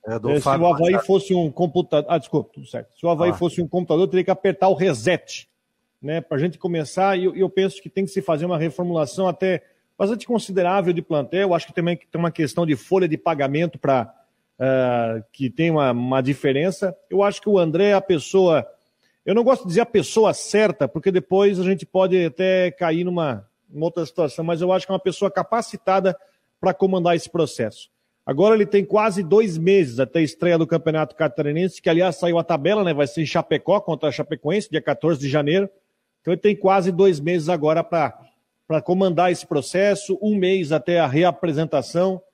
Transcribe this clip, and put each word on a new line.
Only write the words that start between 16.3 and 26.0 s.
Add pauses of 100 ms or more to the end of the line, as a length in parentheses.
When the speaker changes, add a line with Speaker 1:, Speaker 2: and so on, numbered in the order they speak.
Speaker 2:
Eu
acho
que
o
André
é
a
pessoa, (580)
eu
não
gosto
de
dizer
a
pessoa
certa,
porque
depois
a
gente
pode
até
cair
numa, (200)
numa
outra
situação,
mas
eu
acho
que
é
uma
pessoa
capacitada (440)